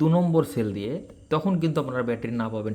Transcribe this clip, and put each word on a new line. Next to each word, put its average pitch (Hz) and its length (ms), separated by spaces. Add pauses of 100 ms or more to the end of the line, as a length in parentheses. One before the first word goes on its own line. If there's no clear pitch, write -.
দু 151 60 (100)
নম্বর 165 260 (120)
সেল 110 220
দিয়ে, 101 160 (400)
তখন 190 200 (100)
কিন্তু 160 200
আপনারা 127 260
ব্যাটারি 117 240 (100)
না 113 120
পাবেন 107 200